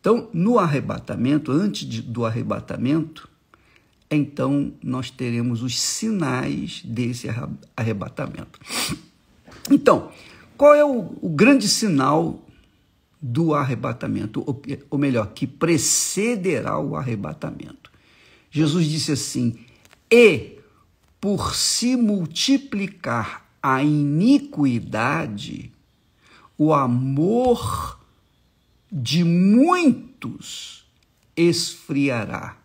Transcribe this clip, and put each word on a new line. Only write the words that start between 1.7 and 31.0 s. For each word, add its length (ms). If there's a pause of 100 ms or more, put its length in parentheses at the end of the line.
de, 140
do 240
arrebatamento, 1040 (800)
então 720
nós 300
teremos 540
os 140
sinais 1040
desse 440
arra-, 220 (260)
arrebatamento. 840 (1080)
Então, 440 (440)
qual 180
é 100
o, 360
o 80
grande 400
sinal 760 (760)
do 320
arrebatamento, 920
ou, 160 (260)
ou 100
melhor, 360
que 120
precederá 1300
o 160
arrebatamento? 960 (580)
Jesus 380
disse 260
assim: 460 (500)
"E 500 (600)
por 340
se 420
multiplicar 1500 (120)
a 200
iniquidade, 1900 (880)
o 160
amor 1300 (920)
de 320
muitos 1600 (500)